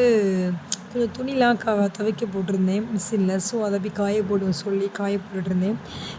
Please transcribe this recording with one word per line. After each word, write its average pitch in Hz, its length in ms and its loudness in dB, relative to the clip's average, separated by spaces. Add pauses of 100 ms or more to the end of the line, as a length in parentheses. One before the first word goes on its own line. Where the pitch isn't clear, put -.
(840)
கொஞ்சம் 233 280 -2
துணிலாம் 254 440 2
க-, 202 360 2
துவைக்க 214 320 -2
போட்டிருந்தேன் 190 600 0
மிஷினில். 196 500 0
So, 214 260 -2
அதை 202 160 0
போய் 196 120 -4
காய 208 300 0
போடுவோம் 190 400 0
சொல்லி 196 320 0
காய 202 240 -2
போட்டுட்டு 190 280 -6
இருந்தேன். 185 320 0 (420)